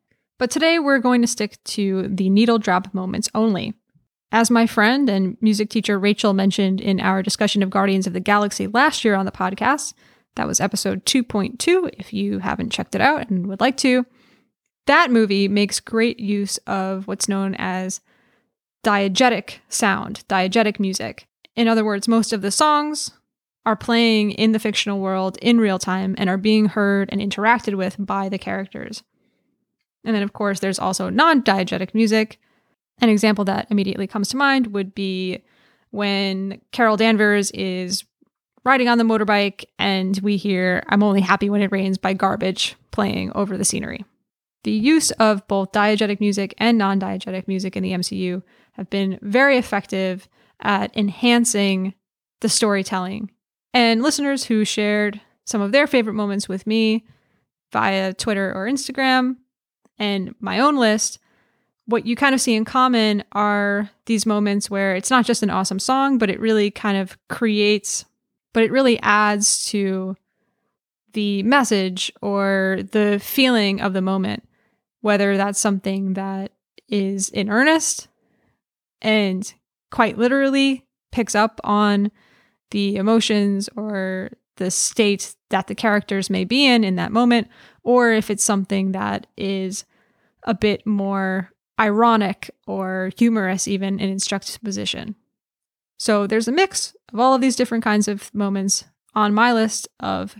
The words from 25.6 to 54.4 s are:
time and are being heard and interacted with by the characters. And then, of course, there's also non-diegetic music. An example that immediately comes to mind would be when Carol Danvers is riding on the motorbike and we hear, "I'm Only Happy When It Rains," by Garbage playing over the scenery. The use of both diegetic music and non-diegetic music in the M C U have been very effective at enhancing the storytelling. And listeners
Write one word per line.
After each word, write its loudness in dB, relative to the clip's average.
time -2
and 0
are 0
being 4
heard 0
and -4
interacted 0
with -4
by -4
the -4
characters. -10
And -2
then, 0
of -4
course, -4
there's -2
also -4
non-diegetic 2
music. 0
An 4
example 4
that -2
immediately -2
comes -4
to -6
mind 2
would -6
be -6
when -4
Carol 4
Danvers 4
is -4
riding 4
on 4
the 4
motorbike 0
and 0
we 0
hear, 0
"I'm 4
Only 4
Happy 0
When 2
It 0
Rains," -2
by -2
Garbage -2
playing -2
over -4
the -2
scenery. -6
The -2
use 2
of 2
both -2
diegetic 2
music -2
and 4
non-diegetic -2
music -4
in -4
the -2
M -2
C -6
U -4
have -12
been -2
very 4
effective -4
at -2
enhancing 0
the 0
storytelling. -2
And 4
listeners 0